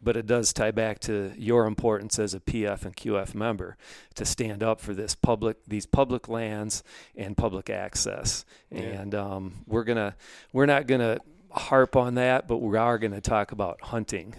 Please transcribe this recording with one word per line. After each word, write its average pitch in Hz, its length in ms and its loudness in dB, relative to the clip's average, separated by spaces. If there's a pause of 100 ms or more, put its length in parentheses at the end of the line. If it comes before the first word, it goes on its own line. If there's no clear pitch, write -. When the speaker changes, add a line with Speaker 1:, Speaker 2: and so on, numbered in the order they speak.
Speaker 1:
but 117 140 2
it 107 80 -6
does 117 260 2
tie 110 200 0
back 110 280 -2
to 101 380 -4
your 113 260 4
importance 107 540 0
as 104 160 -2
a 95 60 -10
P 110 260 -2
F 101 180 -4
and 95 100 -10
Q 107 220 -2
F 95 180 -4
member 101 440 -4 (380)
to 92 100 -4
stand 107 360 -2
up 110 200 2
for 104 100 -6
this 101 220 -4
public, 110 520 0
these 107 200 -6
public 127 420 2
lands 107 540 -4 (340)
and 98 220 -4
public 98 320 -2
access. - 720 -4 (260)
Speaker 2:
Yeah. - 100 -10
Speaker 1:
And, 101 340 -6
um, 98 520 -6
we're 110 180 0
gonna, 107 320 0 (360)
we're 135 140 6
not 143 200 4
gonna 120 340 2 (320)
harp - 440 4
on 123 180 4
that, 127 320 4
but 117 120 0
we 110 200 2
are 117 180 4
gonna 104 240 -2
talk 104 300 0
about 101 300 -4
hunting 107 580 -6